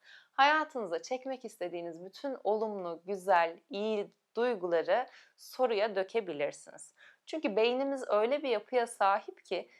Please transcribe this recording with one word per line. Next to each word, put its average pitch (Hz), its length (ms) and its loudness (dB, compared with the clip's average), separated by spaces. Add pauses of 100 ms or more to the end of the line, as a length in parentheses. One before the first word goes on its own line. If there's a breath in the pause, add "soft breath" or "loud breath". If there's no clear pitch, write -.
(320 loud breath)
Hayatınıza 269 720 2
çekmek 254 420 -8
istediğiniz 170 600 -8
bütün 254 400 -8
olumlu, 202 640 -2
güzel, 180 540 2 (100)
iyi 208 400 -2 (260)
duyguları 185 720 2 (300 loud breath)
soruya 226 600 0
dökebilirsiniz. 170 1000 -4 (320 soft breath)
Çünkü 302 300 -2
beynimiz 254 520 2
öyle 240 340 2
bir 285 60 -4
yapıya 233 380 0
sahip 214 580 0
ki 190 360 -6